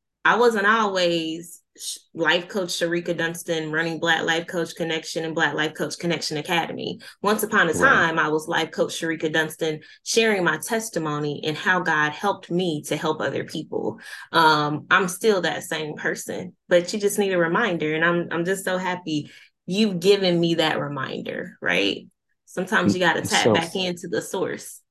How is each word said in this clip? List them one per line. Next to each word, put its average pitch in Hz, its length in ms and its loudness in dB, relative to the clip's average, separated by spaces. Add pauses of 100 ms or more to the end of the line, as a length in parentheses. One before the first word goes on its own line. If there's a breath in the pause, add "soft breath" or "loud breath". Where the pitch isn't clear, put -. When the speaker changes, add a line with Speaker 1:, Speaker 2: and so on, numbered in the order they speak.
(240)
Speaker 1:
I 180 120 4
wasn't 220 300 4
always 175 960 0 (160)
sh-, - 220 -10 (160)
life 165 320 2
coach 185 220 -4
Sharika 175 480 -2
Dunston, 165 560 -4
running 165 260 -2
Black 165 240 2
Life 165 240 0
Coach 165 300 -4
Connection 160 480 -4
and 160 100 -6
Black 151 200 0
Life 156 200 -2
Coach - 240 -6
Connection 170 380 -2
Academy. - 640 -4 (200 loud breath)
Once 214 220 2
upon 208 260 2
a 156 60 0
Speaker 2:
Right. 170 60 0
Speaker 1:
time, 180 400 4
I 151 80 2
was 156 180 0
life 160 240 -2
coach 165 220 0
Sharika 160 400 -2
Dunston, 160 480 -2 (240 loud breath)
sharing 214 400 2
my 156 140 2
testimony 151 840 -4
and 151 120 -2
how 185 240 2
God 151 320 2
helped 190 400 -2
me 170 300 0
to 147 140 -2
help 156 240 -2
other - 220 -2
people. - 560 -6 (320 loud breath)
Um, 151 600 2
I'm 185 180 4
still 202 340 2
that 165 220 -2
same 151 320 -6
person, - 580 -6 (140)
but 175 240 4
you 214 80 -4
just 202 180 0
need 196 140 2
a 180 60 2
reminder. 170 560 2
And 160 100 2
I'm, 170 260 2
I'm 170 140 -2
just 185 200 -2
so 185 140 0
happy 156 500 -4 (360 loud breath)
you've 190 360 0
given 185 400 4
me 170 160 4
that 160 240 0
reminder, - 840 -8
right? 95 460 0 (380)
Sometimes 185 480 0
you 180 60 -2
gotta 165 220 2
tap - 220 0
Speaker 2:
So 110 100 6
Speaker 1:
back - 220 0
into 180 320 -4
the 175 120 -2
source. - 600 -6 (100)